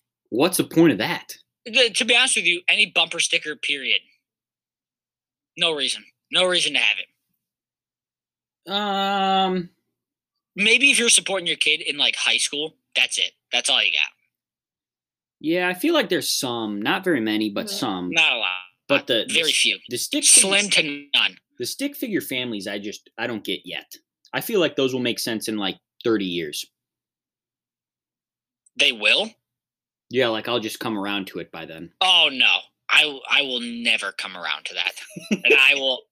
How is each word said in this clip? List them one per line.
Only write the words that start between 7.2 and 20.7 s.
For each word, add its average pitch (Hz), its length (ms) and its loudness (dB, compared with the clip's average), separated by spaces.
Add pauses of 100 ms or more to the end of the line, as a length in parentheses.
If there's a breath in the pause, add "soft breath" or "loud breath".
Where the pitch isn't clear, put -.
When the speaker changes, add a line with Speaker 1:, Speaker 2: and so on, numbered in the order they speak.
Speaker 1:
Um, 196 1000 0 (840)
Speaker 2:
Maybe 233 360 4
if 247 60 2
you're 233 120 2
supporting 190 380 0
your 156 100 -2
kid 156 240 0
in, 147 160 -6
like, 123 180 0
high 117 220 0
school, 147 400 -4 (180)
that's 127 220 0
it. 87 160 -4 (180)
That's 123 180 -2
all 123 140 2
you 95 80 2
got. 73 180 -2 (1300)
Speaker 1:
Yeah, 180 260 0
I 180 60 0
feel 180 200 0
like 269 140 2
there's 160 240 0
some, 113 500 -4
not 185 220 0
very 170 160 2
many, 110 300 0
but 101 160 -4
Speaker 2:
Mm. - 40 -10
Speaker 1:
some. 92 400 -4
Speaker 2:
Not 160 220 2
a 123 60 -2
lot. 92 240 -4 (260)
Speaker 1:
But 143 180 2
the, 110 220 0
the 104 60 -6
Speaker 2:
Very 156 160 2
Speaker 1:
s-, - 80 0
Speaker 2:
few. 101 200 0 (120)
Speaker 1:
the 123 80 -6
stick - 260 -4
Speaker 2:
Slim 196 460 4
Speaker 1:
figures, 170 60 0